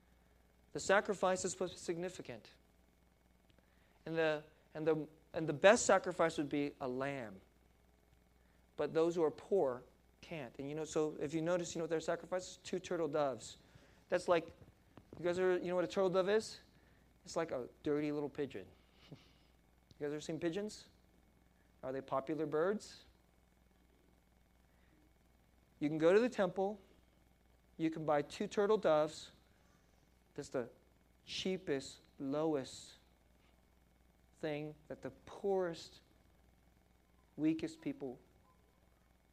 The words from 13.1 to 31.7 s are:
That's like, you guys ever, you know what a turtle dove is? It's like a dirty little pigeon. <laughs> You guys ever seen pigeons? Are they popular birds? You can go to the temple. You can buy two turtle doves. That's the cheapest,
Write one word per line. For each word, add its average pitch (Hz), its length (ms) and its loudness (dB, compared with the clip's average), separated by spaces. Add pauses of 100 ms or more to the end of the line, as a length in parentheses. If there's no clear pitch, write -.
That's 180 180 0
like, 170 200 4 (720)
you 160 60 -4
guys 175 140 2
ever, 185 180 4
you 175 120 -4
know 180 60 0
what 180 80 2
a 165 40 0
turtle 190 220 2
dove 185 200 4
is? 214 300 0 (680)
It's - 100 -14
like 165 160 -2
a 127 120 -4 (200)
dirty 147 280 0
little 147 180 -4
pigeon. 123 340 -6 (480)
<laughs> - 60 -16 (840)
You 147 60 -6
guys 147 80 -4
ever 151 80 -6
seen 160 160 -6
pigeons? 175 460 -4 (1000)
Are 131 80 -6
they 135 100 -4
popular 143 440 -2
birds? 160 520 -2 (2750)
You 147 100 0
can 156 80 0
go 160 160 8
to 208 60 8
the 247 100 6
temple. 196 500 -2 (960)
You 160 120 0
can 160 160 -4
buy 147 160 4
two 175 240 -6
turtle 208 320 4
doves. 156 540 2 (1040)
That's 143 140 -10
the 123 180 -2 (580)
cheapest, 175 680 -4 (240)